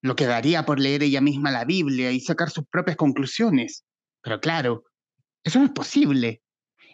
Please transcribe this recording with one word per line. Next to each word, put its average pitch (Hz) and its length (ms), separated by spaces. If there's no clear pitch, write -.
Lo 131 120
quedaría 131 500
por 147 140
leer 139 220
ella 139 200
misma 139 280
la 120 160
Biblia 139 460
y 127 80
sacar 160 300
sus 147 180
propias 175 300
conclusiones. 139 880
Pero 110 200
claro, 135 420
eso 196 140
no 277 60
es 269 60
posible. 131 680